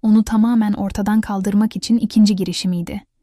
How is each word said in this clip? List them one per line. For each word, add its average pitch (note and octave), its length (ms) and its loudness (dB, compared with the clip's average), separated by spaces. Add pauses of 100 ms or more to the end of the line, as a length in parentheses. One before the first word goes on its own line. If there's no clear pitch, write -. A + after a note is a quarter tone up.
onu A3 220 4
tamamen A3 480 0
ortadan G#3 480 -2
kaldırmak G3+ 560 -2
için A3+ 220 -2
ikinci G#3+ 380 4
girişimiydi. F3+ 680 -6 (180)